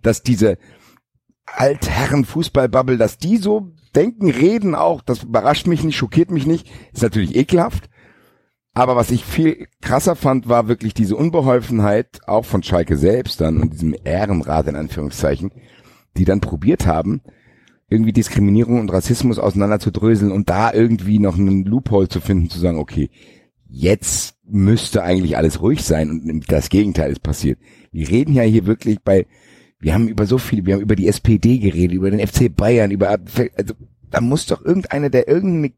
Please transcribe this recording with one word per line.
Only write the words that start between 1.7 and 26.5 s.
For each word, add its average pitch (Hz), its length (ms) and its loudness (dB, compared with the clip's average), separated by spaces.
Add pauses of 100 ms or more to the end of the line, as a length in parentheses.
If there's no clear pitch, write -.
Fußballbubble, 131 760 0
dass 110 200 0
die 185 180 0
so 202 380 -2 (200)
denken, 202 360 2
reden 175 460 2
auch, 165 260 0
das - 220 -4
überrascht 117 440 0
mich 156 160 0
nicht, 156 140 -2
schockiert 156 340 0
mich 147 140 -2
nicht, 160 240 -2 (240)
ist - 100 -2
natürlich 107 320 0
ekelhaft. 170 540 0 (840)
Aber 127 220 2
was 120 160 2
ich 123 140 -2
viel - 420 -2 (140)
krasser 147 340 0
fand, 131 320 0
war 117 220 2
wirklich 110 240 -2
diese 107 240 0
Unbeholfenheit, 123 1080 0
auch 110 180 0
von 95 180 -2
Schalke 85 320 0
selbst 95 460 0
dann 80 180 0
und 80 140 -2
diesem 78 200 -2 (120)
Ehrenrat 80 600 -2
in 71 100 -6
Anführungszeichen, 73 760 -4 (640)
die 92 80 2
dann 95 160 4
probiert 95 460 0
haben, 82 340 0 (680)
irgendwie 110 240 2
Diskriminierung 113 680 2
und 101 140 -4
Rassismus 113 440 0
auseinanderzudröseln 101 920 0
und 98 180 -2
da 104 220 0
irgendwie 107 480 2
noch 95 180 2
einen 98 280 2
Loophole 104 420 0
zu 87 140 -6
finden, 90 280 0
zu - 80 -12
sagen, 85 200 -2
okay, 73 320 -4 (640)
jetzt - 640 -2 (100)
müsste 104 560 2
eigentlich 90 360 0
alles 78 240 0
ruhig 107 220 0
sein 78 260 0
und 78 420 -6